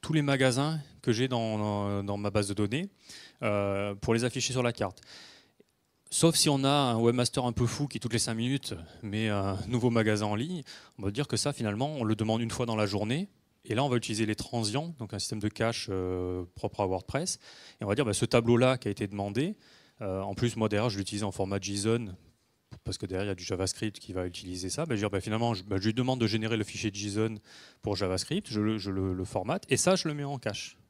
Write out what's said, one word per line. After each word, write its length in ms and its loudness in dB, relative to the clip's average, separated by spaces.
tous 100 -6
les 100 4
magasins 600 4
que 120 2
j'ai 160 2
dans, 280 0
dans, 460 0
dans 140 -2
ma 140 -2
base 180 2
de 40 -2
données, 360 0
euh, 520 0
pour 180 0
les 120 2
afficher 260 -2
sur 100 0
la 120 2
carte. 260 -4
Sauf 260 6
si 140 4
on 160 4
a 40 6
un 300 4
webmaster 460 2
un 80 0
peu 120 2
fou 220 -2
qui, 140 -6
toutes 100 -4
les 80 2
cinq 140 0
minutes, 400 -2
met 260 -2
un 280 0
nouveau 220 2
magasin 360 4
en 100 0
ligne, 280 -4
on 40 -10
va 80 0
dire 180 -4
que 80 0
ça, 160 0
finalement, 420 -2
on 80 -2
le 140 2
demande 240 2
une 100 -2
fois 140 -2
dans 100 -2
la 120 2
journée, 420 0
et 120 -2
là, 80 4
on 60 2
va 80 4
utiliser 280 0
les 100 2
transients, 640 -2
donc 160 -8
un 60 -4
système 200 -6
de 80 -2
cache, 440 -2
euh, 540 -2
propre 260 -4
à 60 2
WordPress. 500 -2
Et 40 -6
on 40 -2
va 80 2
dire, 100 2
bah, 80 2
ce 120 2
tableau-là 520 6
qui 100 -6
a 40 -2
été 160 -4
demandé, 480 -2
euh, 200 -4
en 120 -6
plus, 220 0
moi, 120 2
derrière, 220 2
je 80 -2
l'utilise 260 -4
en 80 -2
format 300 -2
json, 540 0
parce 140 -6
que 80 -8
derrière, 200 -2
il 20 -2
y 40 -2
a 40 -2
du 80 -14
JavaScript 560 -2
qui 140 -14
va 120 -2
utiliser 440 -8
ça. 160 -4
Bah, 100 0
je 0 -
veux 60 0
dire, 100 2
bah, 100 0
finalement, 320 0
je, 100 -4
bah, 160 -2
je 60 -2
lui 80 4
demande 260 2
de 60 4
générer 320 0
le 60 0
fichier 280 -4
json 440 -2
pour 120 0
JavaScript, 540 -2
je 120 0
le, 180 2
je 100 -6
le, 240 0
le 120 -2
formate, 440 -2
et 80 4
ça, 180 4
je 120 -2
le 80 -4
mets 80 -6
en 160 -6
cache. 380 -6